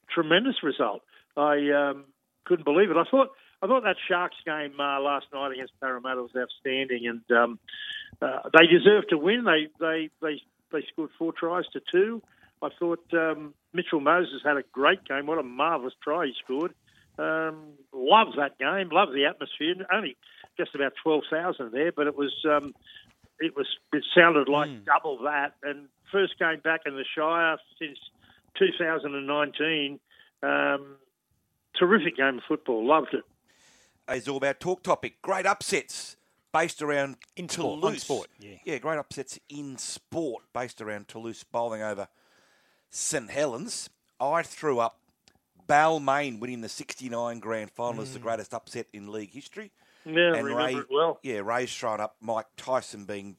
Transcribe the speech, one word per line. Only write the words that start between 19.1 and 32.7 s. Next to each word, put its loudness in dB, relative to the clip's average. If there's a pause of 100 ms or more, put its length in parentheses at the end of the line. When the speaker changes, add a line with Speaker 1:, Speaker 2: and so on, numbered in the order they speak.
Speaker 1:
the 2
atmosphere. -4 (180)
Only -2 (400)
just -4
about -2
twelve 2
thousand -4
there, 0
but 0
it -2
was, -2 (160)
um, 2 (640)
it -4
was, -4 (260)
it 0 (120)
sounded 8
like 2
Speaker 2:
Mm. -14
Speaker 1:
double 2
that. -2
And -10 (220)
first 0
game -2
back 0
in -6
the -6
Shire 0 (200)
since -12 (580)
two 4
thousand -2
and -6
nineteen. -2 (420)
Um, 0 (800)
terrific 4
game 0
of -14
football. -2